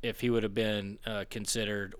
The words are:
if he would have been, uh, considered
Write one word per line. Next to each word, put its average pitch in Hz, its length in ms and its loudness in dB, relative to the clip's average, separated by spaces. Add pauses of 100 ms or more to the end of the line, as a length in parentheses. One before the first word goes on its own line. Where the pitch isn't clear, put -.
if 113 160 -2
he 123 100 2
would 117 140 6
have 104 140 2
been, 104 500 0
uh, 104 240 -2
considered 104 680 -2